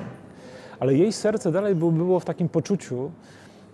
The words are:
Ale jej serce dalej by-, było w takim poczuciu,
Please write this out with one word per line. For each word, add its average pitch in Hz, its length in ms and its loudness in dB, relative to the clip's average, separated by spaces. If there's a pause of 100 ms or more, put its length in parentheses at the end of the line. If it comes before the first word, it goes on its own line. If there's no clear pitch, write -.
(800)
Ale 131 140 4
jej 190 180 4
serce 208 400 0
dalej 196 220 2
by-, 165 180 2
było 175 280 2
w - 40 -6
takim 170 240 -2
poczuciu, 151 640 -2 (640)